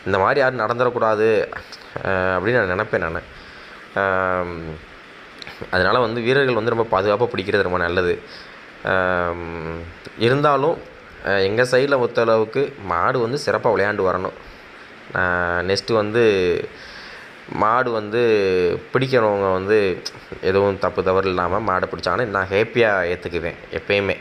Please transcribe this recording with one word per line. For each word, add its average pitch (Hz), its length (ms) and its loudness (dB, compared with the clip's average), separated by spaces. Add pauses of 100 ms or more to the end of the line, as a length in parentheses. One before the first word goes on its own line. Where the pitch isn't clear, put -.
இந்த 98 140 0
மாதிரி 123 220 4
யாரும் 127 200 0
நடந்துடக்கூடாது, 113 640 2 (720)
அஹ், 92 340 0
அப்படின்னு 107 280 2
நான் 92 140 0
நினைப்பேன் 104 300 -2
நானு. 85 160 -4 (760)
அஹ், 92 580 0 (1160)
அதனால 92 280 2
வந்து 117 220 0
வீரர்கள் 131 340 2
வந்து 110 160 0
ரொம்ப 113 320 0
பாதுகாப்பா 104 320 2
பிடிக்கிறது 98 280 0
ரொம்ப 90 160 0
நல்லது. 87 440 0 (600)
ஆம், 87 960 -2 (400)
இருந்தாலும், 139 600 2 (480)
அ, 98 160 2
எங்க 107 200 2
சைடுல 131 360 2
பொறுத்தளவுக்கு 113 760 2 (120)
மாடு 95 360 0
வந்து 120 260 -2
சிறப்பா 104 180 0
விளையாண்டு 101 480 2
வரணும். 92 200 -4 (840)
ஆ, 87 320 0 (120)
நெக்ஸ்ட்டு 95 320 -2
வந்து 104 720 2 (880)
மாடு 120 380 2
வந்து 110 300 -2 (720)
பிடிக்கிறவங்க 110 600 2
வந்து 95 500 2 (400)
எதுவும் 98 360 2
தப்பு 92 240 0
தவறு 95 260 2
இல்லாம 90 320 0
மாடை 92 220 0
பிடிச்சாங்கன்னா 90 440 -2
நான் 98 240 -2
ஹேப்பியா 110 520 2
ஏத்துக்குவேன் 85 520 -4 (180)
எப்பயுமே. 98 480 0